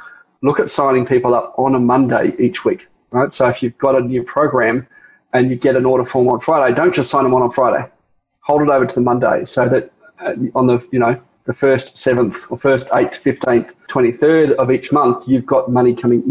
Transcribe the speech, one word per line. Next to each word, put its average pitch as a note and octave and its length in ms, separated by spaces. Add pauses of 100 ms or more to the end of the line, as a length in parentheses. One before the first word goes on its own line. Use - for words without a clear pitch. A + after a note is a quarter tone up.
(420)
look C#3 180
at - 100
signing C3 360
people B2 300
up - 220
on C3 180
a B2+ 40
Monday A#2+ 600
each - 240
week, - 240 (240)
right? C3 220
So B2+ 160
if A#2+ 120
you've A#2+ 160
got C3+ 180
a C3 40
new B2 240
program B2+ 640 (460)
and B2+ 160
you B2 80
get C3 180
an B2+ 100
order B2+ 200
form B2 240
on A#2 100
Friday, C#3 340
don't E3+ 220
just C3 160
sign C#3 120
them B2+ 120
on, B2+ 60
on A#2+ 100
Friday. B2 340 (600)
Hold D3 180
it D3 60
over C3 160
to B2 100
the B2 60
Monday B2 440
so A#2+ 220
that, - 240 (300)
uh, - 120 (220)
on C3 100
the, B2 140 (120)
you C3 60
know, A#2+ 220 (260)
the A#2+ 80
first, - 440
seventh, A#2+ 540
or B2 60
first, C3 360
eighth, B2+ 240
fifteenth, A#2+ 560 (140)
twenty-third C#3 680
of B2+ 180
each C3 200
month, C3 360
you've B2+ 200
got C3 240
money B2 240
coming A#2+ 360